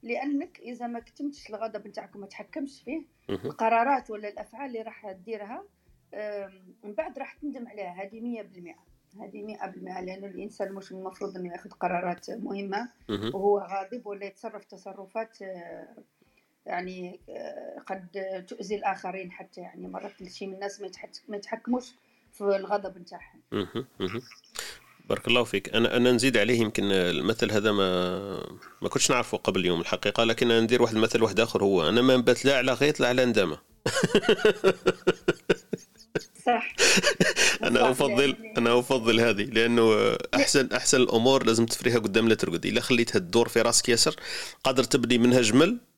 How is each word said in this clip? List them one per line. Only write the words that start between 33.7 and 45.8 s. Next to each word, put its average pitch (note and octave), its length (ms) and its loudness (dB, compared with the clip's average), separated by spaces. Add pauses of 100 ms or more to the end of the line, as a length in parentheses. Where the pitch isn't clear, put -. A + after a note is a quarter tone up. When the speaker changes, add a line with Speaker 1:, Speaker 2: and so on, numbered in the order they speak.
Speaker 2:
<laughs> - 1400 2 (1160)
Speaker 1:
صح. A#3+ 280 -2 (880)
Speaker 2:
أنا A#2 180 2
Speaker 1:
صح، A#2+ 60 6
Speaker 2:
أفضل، C3+ 440 2
Speaker 1:
يعني - 280 -6
Speaker 2:
أنا A#2+ 200 4
أفضل A#2 420 2
هذه، G#2+ 240 2
لأنه A2+ 720 4 (180)
أحسن، C#3+ 380 2
أحسن B2+ 280 2
الأمور B2 460 4
لازم A2+ 200 4
تفريها A#2+ 320 0
قدام A2 300 2
لا A2 60 6
ترقد. E2+ 320 -4
إلا G#2+ 140 0
خليتها A#2 380 2
تدور A2+ 300 2
في A#2 120 2
راسك A2+ 280 4
ياسر، - 280 2 (480)
قادر C3 200 4
تبني A#2+ 340 4
منها B2 220 8
جمل C#3+ 380 6 (200)